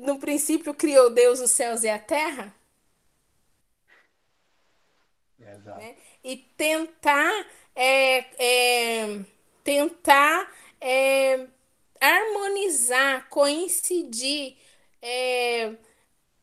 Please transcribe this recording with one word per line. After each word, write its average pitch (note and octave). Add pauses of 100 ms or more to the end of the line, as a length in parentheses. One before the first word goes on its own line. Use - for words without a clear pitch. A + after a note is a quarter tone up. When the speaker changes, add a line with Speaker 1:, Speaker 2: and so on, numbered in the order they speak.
Speaker 1:
"No C#4
princípio D4+
criou C4+
Deus B3
os A#3+
céus A#3
e A3
a G#3+
terra", C#4+ (2750)
Speaker 2:
Exato. G3+
Speaker 1:
né? A3+ (280)
E B3+
tentar, D#4+ (280)
é, C4 (200)
é, A#3+ (440)
tentar, D4+ (300)
é, C4 (540)
harmonizar, E4+
coincidir, C#4+ (440)
é, A#3+ (680)